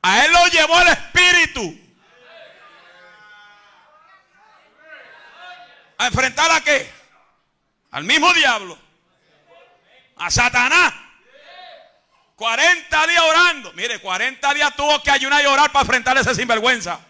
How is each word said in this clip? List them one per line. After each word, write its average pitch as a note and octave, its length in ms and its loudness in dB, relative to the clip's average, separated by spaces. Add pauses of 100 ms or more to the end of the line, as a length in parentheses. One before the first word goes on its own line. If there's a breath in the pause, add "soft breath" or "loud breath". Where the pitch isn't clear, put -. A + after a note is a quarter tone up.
A G3+ 200 2
él D#4 80 2
lo F4 160 4
llevó E4 340 2
el F4 80 4
Espíritu. E4 880 0 (4000)
¿A A#3+ 100 -2
enfrentar C4 440 0
a D#4+ 100 2
qué? D4 300 -2 (1000)
Al D3 120 -10
mismo D4+ 300 0
diablo. A3 440 -4 (1400)
A F3 120 -8
Satanás. B3 640 0 (1400)
Cuarenta D#4 720 0
días E4+ 160 0
orando. D#4+ 500 0
Mire, G#3+ 260 -8
cuarenta B3 540 -4
días D4 220 -2
tuvo D4 260 -2
que C#4+ 100 -2
ayunar C#4 300 0
y C#4+ 60 2
orar C#4 240 2
para C#4 100 2
enfrentar B3+ 360 -2
a C4+ 40 2
ese B3+ 140 -2
sinvergüenza. A3+ 640 -4 (100)